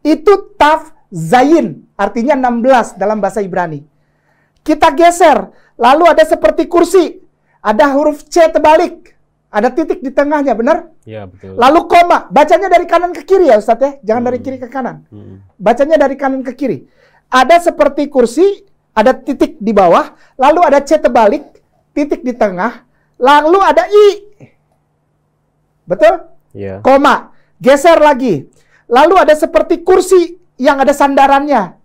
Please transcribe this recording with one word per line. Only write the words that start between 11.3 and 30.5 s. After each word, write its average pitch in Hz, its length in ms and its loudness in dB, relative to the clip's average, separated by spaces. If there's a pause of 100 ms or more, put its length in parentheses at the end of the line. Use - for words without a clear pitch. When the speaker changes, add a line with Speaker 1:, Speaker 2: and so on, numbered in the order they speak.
Speaker 1:
Lalu 269 320 2
koma, 349 460 2
bacanya 330 400 0
dari 349 160 2
kanan 349 260 -2
ke 294 80 -16
kiri 370 300 2
ya, 214 100 4
Ustadz, 233 220 -2
ya, 277 80 -4 (100)
jangan 220 300 -4
dari 247 100 -8
Speaker 2:
Hmm. - 60 -16
Speaker 1:
kiri 262 100 -12
ke 247 140 -16
kanan. 202 400 -12
Speaker 2:
Hmm. 101 320 -20 (160)
Speaker 1:
Bacanya 277 400 0
dari 269 180 0
kanan 269 240 -6
ke 247 140 -10
kiri. 226 220 -6 (500)
Ada 320 420 2
seperti 294 400 -2
kursi, 302 560 0 (300)
ada 220 180 2
titik - 480 -6
di 214 140 -4
bawah, 202 400 2 (240)
lalu 302 260 2
ada 277 160 2
C 302 160 -2
terbalik, 247 480 0 (480)
titik 285 320 -6
di 247 80 -6
tengah, 208 480 -6 (400)
lalu 294 400 2
ada 330 240 2
I. 415 220 4 (1800)
Betul? - 280 0 (420)
Speaker 2:
Iya. 98 260 -12
Speaker 1:
Koma. 269 520 0 (280)
Geser 285 400 2
lagi. 254 480 0 (400)
Lalu 294 260 2
ada 302 220 2
seperti 320 480 -2
kursi 370 500 2 (240)